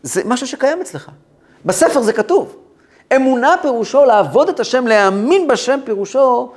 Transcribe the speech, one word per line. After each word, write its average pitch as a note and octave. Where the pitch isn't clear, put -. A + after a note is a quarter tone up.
זה F3+
משהו B3
שקיים D4
אצלך. -
בספר A3+
זה A3
כתוב. A3
אמונה C4
פירושו B3+
לעבוד G#3+
את D#4+
השם, B3
להאמין A3
בשם C4
פירושו, B3